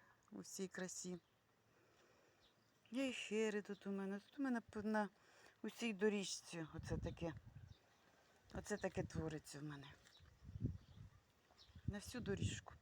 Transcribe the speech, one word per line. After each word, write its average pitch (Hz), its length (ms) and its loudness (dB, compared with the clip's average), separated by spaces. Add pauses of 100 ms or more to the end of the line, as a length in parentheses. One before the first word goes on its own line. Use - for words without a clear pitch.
(320)
у 208 80 -6
всій 185 280 -4
красі. 180 520 -4 (1700)
Є 262 180 2
і 247 40 2
хери 214 500 4
тут 202 240 -6
у 202 40 0
мене. 196 300 0
Тут - 180 -12
у 277 40 2
мене 247 180 4
п-, 214 220 -4
на 214 260 6 (540)
усій 226 300 0
доріжці 190 840 4
оце 165 240 0
таке. 170 340 0 (1200)
Оце 190 220 -2
таке 185 260 0
твориться 156 580 -4
в 147 40 -4
мене. 143 220 -6 (2000)
На 202 80 -2
всю 226 240 -6
доріжку - 600 0